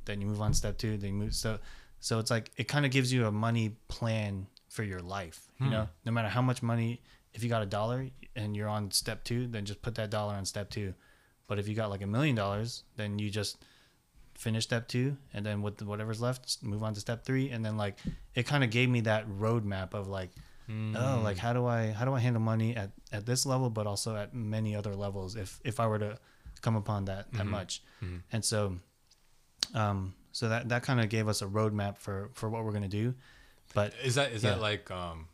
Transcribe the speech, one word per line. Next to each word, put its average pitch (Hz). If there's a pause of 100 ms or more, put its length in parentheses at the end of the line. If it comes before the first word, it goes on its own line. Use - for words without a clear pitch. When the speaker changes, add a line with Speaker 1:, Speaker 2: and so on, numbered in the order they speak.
Speaker 1:
then 101
you 101
move 104
on 107
to -
step 104
two, 107
then 101
you 98
move. 107
So, 110 (420)
so -
it's 110
like, 117
it 113
kinda 143
gives 127
you 123
a 107
money 110 (120)
plan 104 (220)
for -
your 95
life, 90 (180)
you 131
Speaker 2:
Hmm. 135
Speaker 1:
know, 110 (160)
no 113
matter 117
how 120
much 127
money, 117 (320)
if 110
you 120
got 113
a 101
dollar 113 (260)
and 107
you're 104
on 104
step -
two, 120
then 113
just 101
put 113
that 110
dollar 104
on 98
step 101
two. 98 (520)
But 104
if 101
you 107
got, 107
like, 98
a 98
million 123
dollars, 104 (140)
then 104
you 104
just 101 (720)
finish 113
step 117
two, 131 (160)
and 104
then 104
with 104
whatever's 107
left, 123
s-, -
move 104
on 110
to 104
step 117
three. 131
And 117
then, 107
like, 101 (360)
it 123
kinda 143
gave 120
me 123
that 107
roadmap 101
of, 101
like, 95 (380)
oh, 113
Speaker 2:
Mm. 110
Speaker 1:
like, 101
how 117
do 123
I, 113
how 104
do 135
I 131
handle 117
money 113
at, 98 (220)
at 104
this 123
level, 131
but 107
also 107
at 104
many 110
other 104
levels 98
if, -
if 120
I 117
were 107
to 107 (420)
come 113
upon 101
that, 98
that 110
Speaker 2:
Mm-hmm. 104
Speaker 1:
much. 98 (200)
Speaker 2:
Mm-hmm. 90 (160)
Speaker 1:
And 107
so, 104 (1000)
um, 98 (180)
so -
that, 113
that 120
kinda 120
gave 107
us 104
a 104
roadmap 104
for, 101
for 110
what 113
we're 107
gonna 104
do. 107 (600)
But 104
Speaker 2:
Is 131
that, 139
is 107
that 101
Speaker 1:
yeah. 110
Speaker 2:
like, 107
um, 85